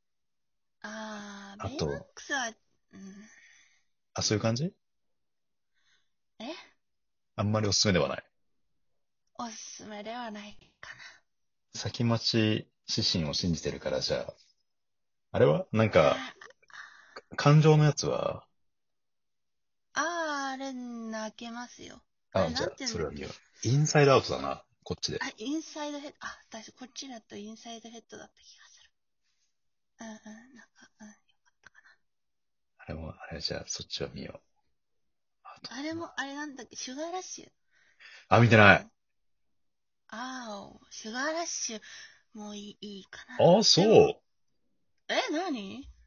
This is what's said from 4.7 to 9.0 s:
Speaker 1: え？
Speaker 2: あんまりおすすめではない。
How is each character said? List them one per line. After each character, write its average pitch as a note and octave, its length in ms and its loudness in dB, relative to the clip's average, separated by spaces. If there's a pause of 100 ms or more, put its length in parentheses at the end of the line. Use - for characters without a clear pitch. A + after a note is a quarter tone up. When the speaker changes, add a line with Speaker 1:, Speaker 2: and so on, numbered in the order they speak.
Speaker 1:
え？ A#3 120 -12 (840)
Speaker 2:
あ A2 60 -2
ん G#2 100 0
ま G#2+ 80 2
り G#2 80 0
お - 20 0
す - 80 2
す - 80 2
め G2 60 4
で E2+ 60 6
は C#2 100 2
な - 80 -6
い。 - 60 -12 (1120)